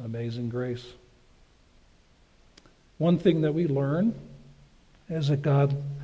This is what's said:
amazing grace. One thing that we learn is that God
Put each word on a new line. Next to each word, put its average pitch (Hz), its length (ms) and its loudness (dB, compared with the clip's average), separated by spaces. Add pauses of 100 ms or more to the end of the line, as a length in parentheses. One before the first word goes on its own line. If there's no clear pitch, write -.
amazing 117 460 -6
grace. 123 360 -6 (2000)
One 170 200 4
thing 160 240 4
that 151 120 2
we 170 140 0
learn 143 460 0 (960)
is 160 180 -2
that 143 140 2
God 139 340 4 (280)